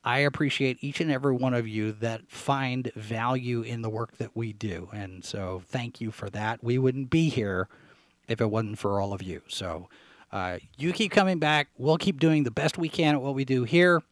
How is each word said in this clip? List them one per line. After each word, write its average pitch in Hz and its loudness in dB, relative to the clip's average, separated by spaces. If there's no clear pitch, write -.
I 123 2
appreciate 139 0
each 143 -4
and 160 0
every 135 2
one 127 2
of 117 0
you 107 -2
that 113 -6
find 131 -2
value 120 -2
in 113 -6
the 110 -4
work 110 -6
that - -8
we 113 -6
do. 92 -6
And 92 -10
so 92 -6
thank 120 -8
you 113 -4
for 101 -10
that. 107 -4
We 123 2
wouldn't 131 0
be 165 4
here 98 0
if 113 -2
it 110 4
wasn't 107 -2
for 101 0
all 98 0
of 98 -6
you. 90 -8
So, 87 -8
uh, 92 -4
you 170 -2
keep 214 0
coming 185 4
back. 151 2
We'll 156 2
keep 151 0
doing 156 6
the 120 0
best 143 -2
we 165 -2
can 151 2
at 135 0
what 139 -4
we 135 0
do 127 2
here. 170 6